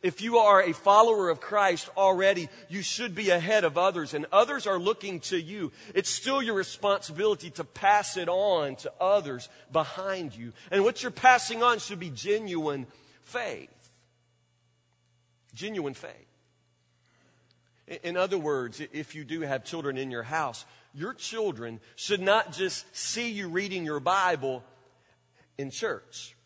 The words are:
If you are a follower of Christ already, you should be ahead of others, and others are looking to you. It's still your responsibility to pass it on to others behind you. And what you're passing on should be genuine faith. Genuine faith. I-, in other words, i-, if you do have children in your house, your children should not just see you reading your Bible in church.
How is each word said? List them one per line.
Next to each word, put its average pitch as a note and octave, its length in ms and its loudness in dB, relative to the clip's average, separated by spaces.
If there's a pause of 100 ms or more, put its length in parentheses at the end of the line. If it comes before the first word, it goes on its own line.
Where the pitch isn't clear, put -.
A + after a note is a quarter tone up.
If F#3 180 -2
you A#3 160 2
are G3+ 240 8
a F3+ 100 2
follower G3+ 600 6
of D3+ 100 -2
Christ G3 560 0
already, F#3+ 500 4 (220)
you F#3 140 -8
should A3 320 -6
be G3 160 2
ahead F3+ 320 4
of D3+ 120 0
others, F3 380 0
and D3+ 180 -4
others A#3 360 4
are G3 100 0
looking F#3+ 440 -4
to F3 200 -4
you. E3+ 300 -8 (240)
It's - 160 0
still C4+ 320 0
your A3+ 100 -2
responsibility F#3+ 960 -2
to E3+ 120 -10
pass G3+ 540 2
it E3+ 120 -4
on F3 460 0
to - 260 -10
others E3 480 0 (220)
behind E3+ 640 -4
you. A#2 180 -14 (160)
And G3 140 4
what G#3+ 180 2
you're B3 100 -6
passing A#3+ 520 4
on A#3+ 160 4
should G3+ 200 -8
be F3 120 -8
genuine D#3+ 760 -2 (380)
faith. D#3+ 480 -10 (1800)
Genuine E3 400 -6
faith. - 320 -18 (1600)
I-, E3+ 140 -14
in E3+ 120 -6
other F#3 220 0
words, C#3 420 -4
i-, D3+ 140 -10
if D3+ 220 -10
you D3+ 80 -12
do D#3 180 -8
have C3+ 220 -4
children C#3+ 340 -6
in C3+ 140 -6
your A#2+ 100 -6
house, C3+ 440 -6 (280)
your F3 220 -10
children A#2 640 -6 (160)
should F#3+ 260 -2
not G3 320 2
just - 420 -6
see A#3 360 -4
you G3+ 160 -6
reading F#3 380 -4
your D3+ 140 -4
Bible C#3+ 640 0 (920)
in C#3 140 -8
church. - 680 -8 (100)